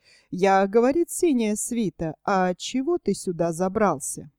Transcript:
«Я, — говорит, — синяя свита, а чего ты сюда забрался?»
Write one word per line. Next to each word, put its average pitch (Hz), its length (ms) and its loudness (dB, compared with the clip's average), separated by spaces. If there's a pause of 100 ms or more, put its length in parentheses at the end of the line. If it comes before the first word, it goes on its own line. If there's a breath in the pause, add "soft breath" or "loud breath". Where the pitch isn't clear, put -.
(300 soft breath)
«Я, — 190 380 2
говорит, — 247 440 2
синяя 233 440 2
свита, 180 680 -4
а 185 320 2
чего 269 420 -2
ты 202 160 -2
сюда 170 380 -2
забрался?» 175 880 -2